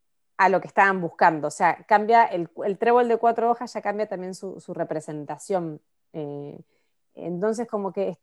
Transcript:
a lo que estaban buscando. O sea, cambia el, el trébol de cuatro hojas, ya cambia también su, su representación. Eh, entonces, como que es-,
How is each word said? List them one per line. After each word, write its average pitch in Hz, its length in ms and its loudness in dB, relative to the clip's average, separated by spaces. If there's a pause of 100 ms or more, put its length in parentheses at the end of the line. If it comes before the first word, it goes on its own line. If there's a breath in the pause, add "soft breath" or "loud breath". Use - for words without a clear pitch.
(360)
a 190 120 6
lo 185 120 4
que 170 80 -14
estaban 196 320 4
buscando. 160 480 2
O - 20 -4
sea, 170 360 0
cambia 220 380 6
el, 175 240 -4 (160)
el 196 140 -2
trébol 240 300 4
de 233 100 2
cuatro 233 320 2
hojas, 233 240 -4
ya 208 80 -6
cambia 208 260 -4
también 185 260 -8
su, 180 260 -12
su 175 140 -12
representación. 156 1080 -6 (320)
Eh, 143 460 -10 (560)
entonces, 202 540 -4
como 196 240 -6
que 190 180 -4
es-, 175 120 -12